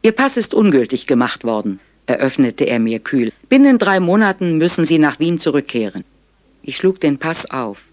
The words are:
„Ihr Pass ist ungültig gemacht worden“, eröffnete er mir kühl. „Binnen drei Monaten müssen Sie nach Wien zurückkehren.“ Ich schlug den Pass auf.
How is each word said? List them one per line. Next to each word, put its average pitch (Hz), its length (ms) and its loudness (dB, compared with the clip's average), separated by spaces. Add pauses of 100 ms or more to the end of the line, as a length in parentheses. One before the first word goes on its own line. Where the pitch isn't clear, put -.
„Ihr 220 100 4
Pass 269 240 -2
ist - 180 -4
ungültig 139 540 2
gemacht 123 340 0
worden“, 104 380 -4 (260)
eröffnete 131 580 -2
er 120 140 -2
mir 113 220 -2
kühl. 120 320 -2 (160)
„Binnen 269 300 6
drei 196 200 2
Monaten 185 580 0
müssen 170 280 0
Sie 156 160 2
nach 147 180 0
Wien 170 200 -2
zurückkehren.“ 135 640 -4 (580)
Ich - 140 -12
schlug 190 240 -2
den 143 180 0
Pass - 320 -8
auf. 113 420 -10